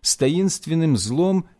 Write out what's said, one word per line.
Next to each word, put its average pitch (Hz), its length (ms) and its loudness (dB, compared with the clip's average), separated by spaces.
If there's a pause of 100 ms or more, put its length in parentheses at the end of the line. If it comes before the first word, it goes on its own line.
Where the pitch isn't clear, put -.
с - 160 -4
таинственным 160 800 0
злом 160 520 0 (120)